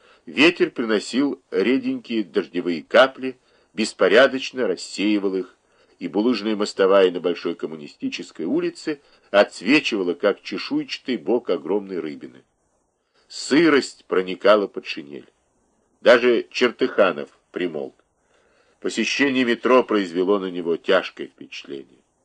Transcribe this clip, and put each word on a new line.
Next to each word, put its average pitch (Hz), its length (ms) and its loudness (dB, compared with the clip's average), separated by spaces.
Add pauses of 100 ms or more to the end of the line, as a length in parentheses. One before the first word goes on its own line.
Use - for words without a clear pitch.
(260)
ветер 160 440 2
приносил 120 800 -2
реденькие 120 760 -2
дождевые 85 600 -4
капли, 131 540 2 (360)
беспорядочно 120 920 2
рассеивал 98 680 -2
их, 92 200 -6 (420)
и 95 120 -8
булыжная 107 480 -2
мостовая 98 520 4
на 87 120 -4
Большой 87 340 -4
Коммунистической 80 920 -10
улице 165 540 -6 (320)
отсвечивала, 101 800 0
как - 280 -2
чешуйчатый 131 760 -6
бок 101 340 -2
огромной 92 500 -4
рыбины. 67 440 -12 (840)
Сырость 147 760 0
проникала 95 600 2
под - 180 -12
шинель. 71 460 -14 (680)
Даже 120 500 4
Чертыханов 101 800 0 (220)
примолк. 78 440 -6 (840)
Посещение 127 640 -2
метро 117 380 2
произвело 92 540 0
на 95 140 -6
него 85 240 -4
тяжкое 82 520 -2
впечатление. - 800 -18 (200)